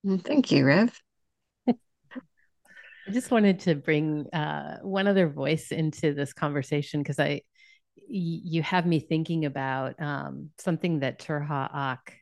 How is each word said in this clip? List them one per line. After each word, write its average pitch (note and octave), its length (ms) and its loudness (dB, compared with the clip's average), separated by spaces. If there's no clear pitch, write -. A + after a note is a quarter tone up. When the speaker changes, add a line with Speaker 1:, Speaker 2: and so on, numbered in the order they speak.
Speaker 1:
Well, F#3+ 200 0
thank C#4+ 280 2
you, C#3 140 6
Rev. F#3 320 4
Speaker 2:
I - 20 -6
just B3 200 -2
wanted G3+ 300 6
to F3 120 2
bring, D3+ 580 0
uh, D3+ 520 -4
one G3 240 0
other F#3+ 200 6
voice C#3+ 440 -2
into D#3 420 0
this C#3+ 180 -4
conversation D3 720 -2
'cause C#3+ 140 -4
I, C#3+ 240 0
y-, - 100 -20
you E3 540 -4
have F3 240 0
me E3 140 4
thinking D#3+ 460 -2
about, C3+ 540 -4
um, D3 600 -8
something E3 400 -2
that C3 180 -4
Terha D3 560 -4
Ak C3+ 480 -6